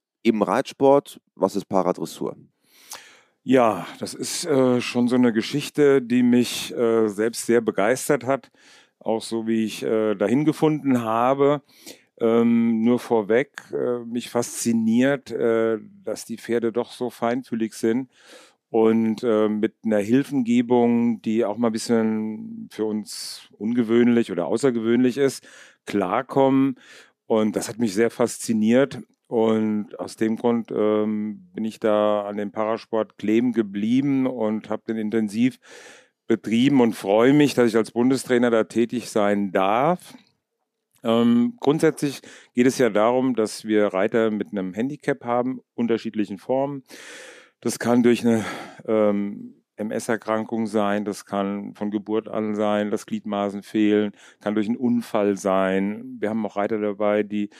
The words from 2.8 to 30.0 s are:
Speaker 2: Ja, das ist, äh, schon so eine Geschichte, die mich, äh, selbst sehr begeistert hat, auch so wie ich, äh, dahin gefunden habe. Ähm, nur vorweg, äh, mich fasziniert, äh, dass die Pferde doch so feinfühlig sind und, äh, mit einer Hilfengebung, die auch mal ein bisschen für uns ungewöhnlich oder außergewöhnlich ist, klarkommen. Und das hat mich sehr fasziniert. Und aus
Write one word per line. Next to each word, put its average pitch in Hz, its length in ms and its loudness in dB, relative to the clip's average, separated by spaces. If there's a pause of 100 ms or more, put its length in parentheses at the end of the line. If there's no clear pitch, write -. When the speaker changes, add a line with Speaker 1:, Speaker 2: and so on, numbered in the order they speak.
Speaker 2:
Ja, 113 440 2 (120)
das - 160 -10
ist, - 300 -8
äh, 131 360 2
schon 123 280 -2
so 123 80 2
eine 123 160 4
Geschichte, 139 680 2
die 120 220 0
mich, 123 540 2
äh, 113 320 2
selbst 107 380 -4
sehr 117 140 4
begeistert 117 640 0
hat, 131 260 -4 (500)
auch 110 220 -4
so 113 260 -6
wie 110 160 0
ich, 104 180 -8
äh, 110 320 0
dahin 104 300 2
gefunden 143 580 0
habe. 135 600 2 (580)
Ähm, 117 600 2
nur 120 180 2
vorweg, 113 500 0 (220)
äh, 123 320 -2
mich 117 260 -8
fasziniert, 120 1000 0
äh, 113 460 0 (260)
dass 107 200 -8
die 113 140 -12
Pferde 117 340 -4
doch 117 180 -6
so 123 200 -8
feinfühlig 117 640 -4
sind 120 360 -2 (580)
und, 113 540 2
äh, 107 260 2
mit 107 260 -2 (100)
einer 110 140 0
Hilfengebung, 120 1200 2
die 113 220 0
auch 104 120 -4
mal 117 120 0
ein 110 40 -2
bisschen 110 1000 -4
für 107 120 -6
uns - 640 -8 (100)
ungewöhnlich 117 760 2
oder 85 140 -2
außergewöhnlich 117 720 2
ist, 139 280 -2 (400)
klarkommen. 135 920 2 (460)
Und 110 280 0
das - 140 -4
hat 107 100 -14
mich 113 160 -2
sehr 113 160 2
fasziniert. 117 880 0 (300)
Und 110 680 0
aus - 160 -10